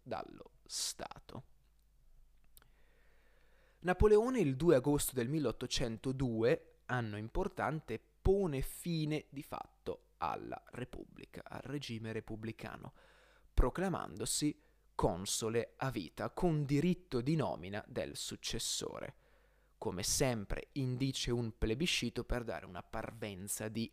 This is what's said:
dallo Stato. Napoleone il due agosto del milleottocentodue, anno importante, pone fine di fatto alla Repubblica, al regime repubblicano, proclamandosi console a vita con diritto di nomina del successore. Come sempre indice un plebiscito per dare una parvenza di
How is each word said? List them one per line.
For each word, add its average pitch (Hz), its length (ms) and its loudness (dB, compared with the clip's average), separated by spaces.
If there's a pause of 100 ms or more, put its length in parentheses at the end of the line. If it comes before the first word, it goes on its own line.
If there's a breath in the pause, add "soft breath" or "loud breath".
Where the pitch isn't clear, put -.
dallo 50 500 -8 (120)
Stato. - 800 -8 (2250 soft breath)
Napoleone 214 600 8
il 135 160 4
due 156 200 8
agosto 143 360 4
del 120 160 0
milleottocentodue, 127 1600 0
anno 117 320 -2
importante, 120 840 -2 (220)
pone 185 400 6
fine 156 680 -2
di 139 140 -12
fatto - 760 -10
alla 58 440 -4 (100)
Repubblica, - 720 -12
al - 160 -12
regime 120 520 -8
repubblicano, 110 840 -8 (640 soft breath)
proclamandosi 127 1040 2 (320 soft breath)
console 110 840 0
a 135 120 -2
vita 107 380 -4
con 151 380 2
diritto 143 560 2
di 151 140 2
nomina 95 520 -2
del 82 260 -4
successore. - 1000 -6 (640 soft breath)
Come 92 240 -4
sempre - 720 0
indice 131 580 -2
un 120 260 -2
plebiscito 117 680 0
per 120 220 -2
dare 92 220 -8
una 92 160 -10
parvenza 110 840 -6
di 113 240 -4